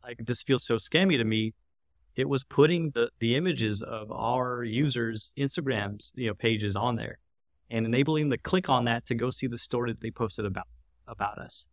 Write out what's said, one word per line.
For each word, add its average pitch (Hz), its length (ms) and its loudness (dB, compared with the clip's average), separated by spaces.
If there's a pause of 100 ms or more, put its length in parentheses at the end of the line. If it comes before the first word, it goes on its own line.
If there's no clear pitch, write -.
like, 123 240 -14
this 120 180 -2
feels 131 200 4
so 117 140 2
scammy 170 400 4
to 117 80 2
me." 110 280 0 (600)
It 135 140 -2
was 135 160 -2
putting 160 460 4
the, 117 180 0 (100)
the 117 160 2
images 120 460 0
of 110 320 -10
our 123 500 -2
users' 117 760 -2
Instagrams, 127 800 -2
you 123 120 -4
know, 104 60 -2
pages 104 420 0
on 117 200 2
there - 240 -8 (500)
and 113 160 0
enabling 143 440 2
them 120 80 2
to - 40 -8
click - 280 0
on 123 160 4
that 117 220 0
to 131 60 0
go 120 160 0
see 131 180 -4
the 117 100 -4
story 120 340 -2
that 95 80 -8
they - 100 -6
posted 110 360 -4
about, 98 220 -4 (380)
about 104 320 -4
us. - 360 -8